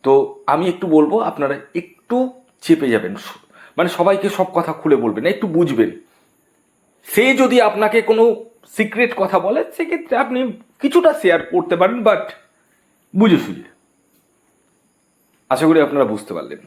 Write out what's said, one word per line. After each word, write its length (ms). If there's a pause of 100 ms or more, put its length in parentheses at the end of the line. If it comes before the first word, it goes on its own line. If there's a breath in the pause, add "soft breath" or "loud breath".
তো 440
আমি 220
একটু 180
বলবো 320
আপনারা 400 (160)
একটু 680 (200)
চেপে 280
যাবেন, 260
স-, 220 (400 soft breath)
মানে 120
সবাইকে 400
সব 240
কথা 200
খুলে 220
বলবেন 280
না, 60
একটু 180
বুঝবেন। 440 (1120)
সে 300
যদি 280
আপনাকে 400
কোনো 440 (220)
সিক্রেট 480
কথা 240
বলে 240 (140)
সেক্ষেত্রে 400
আপনি 340 (280)
কিছুটা 340
শেয়ার 300
করতে 320
পারেন, 280
but 260 (880)
বুঝে 220
সুঝে। 260 (1900)
আশা 180
করি 140
আপনারা 240
বুঝতে 280
পারলেন। 340